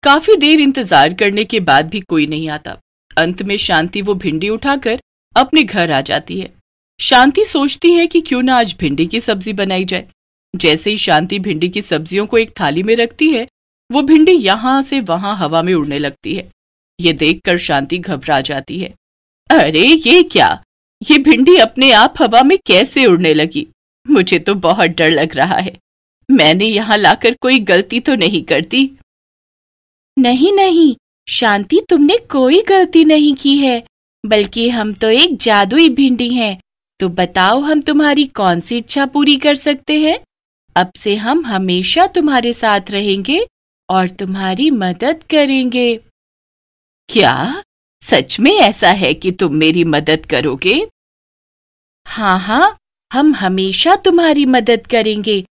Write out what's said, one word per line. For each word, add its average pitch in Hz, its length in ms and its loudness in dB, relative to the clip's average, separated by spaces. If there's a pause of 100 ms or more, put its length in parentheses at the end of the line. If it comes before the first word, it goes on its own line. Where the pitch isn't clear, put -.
काफी 302 320 4
देर 302 240 2
इंतजार 185 540 2
करने 202 320 -2
के 226 140 -4
बाद 156 300 0
भी 208 100 -8
कोई 160 280 -2
नहीं 156 220 -8
आता। - 320 -12 (360)
अंत 175 240 -2
में 202 160 -4
शांति 180 440 -2
वो 196 120 -4
भिंडी 180 360 -4
उठाकर 254 520 -4 (340)
अपने 269 280 4
घर 170 280 -2
आ 135 100 0
जाती 170 380 -6
है। - 140 -14 (460)
शांति 277 460 2
सोचती 302 480 0
है 339 140 2
कि 330 140 0
क्यों 247 220 -4
ना 262 120 0
आज 226 240 0
भिंडी 151 260 -2
की 220 140 -6
सब्जी 214 340 -6
बनाई 190 320 -4
जाए। 185 220 -8 (480)
जैसे 160 340 0
ही 214 80 -4
शांति 185 420 0
भिंडी 180 300 -4
की 202 120 -6
सब्जियों 180 440 -4
को 226 120 -2
एक 226 220 -2
थाली 165 240 -2
में 220 120 0
रखती 233 340 -2
है, 254 180 -2 (440)
वो 277 100 0
भिंडी 311 300 4
यहाँ 254 500 0
से 269 180 -4
वहां 196 360 -6
हवा 165 260 -2
में 180 120 -2
उड़ने 143 260 -4
लगती - 360 -8
है। - 160 -14 (500)
ये 165 120 2
देखकर 165 440 -2
शांति 147 400 -4
घबरा 151 440 -4
जाती 135 380 -8
है। - 160 -12 (560)
"अरे, 160 320 2
ये 320 400 4
क्या? 123 400 0 (480)
ये 294 60 6
भिंडी 285 400 4
अपने 254 340 2
आप 226 300 4
हवा 233 220 4
में 330 220 4
कैसे 247 400 2
उड़ने 175 280 2
लगी? 151 340 -2 (420)
मुझे 190 300 2
तो 202 160 -2
बहुत 180 340 0
डर 160 200 0
लग 160 260 -2
रहा - 220 0
है। 190 220 -6 (520)
मैंने 175 340 4
यहाँ 220 320 0
लाकर 208 440 2
कोई 254 180 2
गलती 190 400 0
तो 262 160 -2
नहीं 180 280 -2
कर 156 180 -2
दी?" 269 300 -2 (1300)
"नहीं, 254 340 2
नहीं, 339 420 4 (340)
शांति, 214 600 0
तुमने 320 280 4
कोई 294 440 0
गलती 359 440 2
नहीं 302 280 4
की 277 240 0
है, 254 260 0 (420)
बल्कि 214 440 0
हम 214 240 -4
तो 220 160 -2
एक 277 280 2
जादुई 220 520 2
भिंडी 247 400 0
हैं। 214 320 -4 (380)
तो 185 100 -2
बताओ, 185 520 0
हम 302 200 0
तुम्हारी 294 440 0
कौन 185 340 -2
सी 233 180 -6
इच्छा 269 280 -4
पूरी 285 320 0
कर 294 180 0
सकते 294 440 -4
हैं? 311 200 0 (560)
अब 180 220 0
से 202 180 -4
हम 254 300 -2
हमेशा 190 600 -2
तुम्हारे 269 460 -2
साथ 208 360 -2
रहेंगे 202 580 -4 (420)
और 185 200 0
तुम्हारी 190 600 -4
मदद 233 540 -4
करेंगे।" 254 760 -2 (1120)
"क्या? 190 540 -2 (400)
सच - 360 -2
में 269 120 2
ऐसा 214 380 2
है 180 240 0
कि 180 180 -4
तुम 180 240 -2
मेरी 160 280 2
मदद 151 420 -2
करोगे?" 156 640 -2 (1200)
"हाँ, 196 320 -2
हाँ, 254 380 0 (360)
हम 285 200 2
हमेशा 190 600 0
तुम्हारी 339 500 2
मदद 240 420 0
करेंगे। 214 680 -2